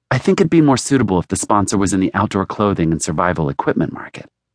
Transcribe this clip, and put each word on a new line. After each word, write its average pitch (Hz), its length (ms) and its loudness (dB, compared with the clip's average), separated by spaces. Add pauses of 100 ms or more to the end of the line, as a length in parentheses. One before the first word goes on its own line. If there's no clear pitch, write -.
(100)
"I 131 80 0
think 190 220 2
it'd 160 100 2
be 170 100 4
more 139 160 4
suitable 104 440 0
if - 80 -4
the 95 80 -2
sponsor 104 420 0
was 95 140 0
in 95 80 2
the 92 120 0
outdoor 98 320 0
clothing 92 460 0
and 80 100 0
survival 82 480 -2
equipment - 440 -2
market. - 360 -16 (260)